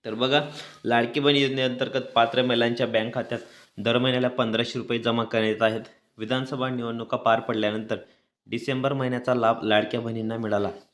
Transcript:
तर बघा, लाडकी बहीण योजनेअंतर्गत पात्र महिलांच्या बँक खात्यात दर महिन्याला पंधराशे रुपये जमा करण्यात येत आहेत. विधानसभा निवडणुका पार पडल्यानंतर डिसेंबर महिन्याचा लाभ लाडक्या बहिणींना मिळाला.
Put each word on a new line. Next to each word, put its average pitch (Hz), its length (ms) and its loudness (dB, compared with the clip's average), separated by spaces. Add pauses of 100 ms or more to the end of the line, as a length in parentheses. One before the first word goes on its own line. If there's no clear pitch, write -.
तर 110 80 -6
बघा, 131 280 2 (440)
लाडकी 120 340 2
बहीण 143 160 4
योजनेअंतर्गत 131 680 0
पात्र 120 420 2
महिलांच्या 120 440 2
बँक 113 260 0
खात्यात 117 260 -4 (380)
दर 117 200 2
महिन्याला 127 300 2
पंधराशे 120 520 -2
रुपये 117 200 -4
जमा 117 240 0
करण्यात 110 300 0
येत 107 80 -2
आहेत. 110 200 2 (360)
विधानसभा 127 520 -4
निवडणुका 117 480 -4
पार 113 220 4
पडल्यानंतर 110 580 -2 (520)
डिसेंबर 117 440 -2
महिन्याचा 123 400 0
लाभ 113 300 2
लाडक्या 107 360 2
बहिणींना 113 380 -4
मिळाला. 104 320 0 (240)